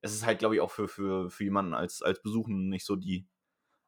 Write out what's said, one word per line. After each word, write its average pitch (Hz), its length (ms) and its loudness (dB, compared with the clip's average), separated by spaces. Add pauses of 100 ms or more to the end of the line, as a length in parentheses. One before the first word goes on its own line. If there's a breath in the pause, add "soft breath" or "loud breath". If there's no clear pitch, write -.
ist 107 120 -4
es 110 100 -4
halt, 110 140 4
glaub 110 140 4
ich, 90 80 6
auch 95 100 0
für, 104 160 -2
für, 95 420 -2
für - 140 -8
jemanden 98 320 2
als, 80 260 -4
als 95 220 2
Besuchenden 107 460 0
nicht 95 160 -4
so 101 100 0
die 92 320 -4 (600)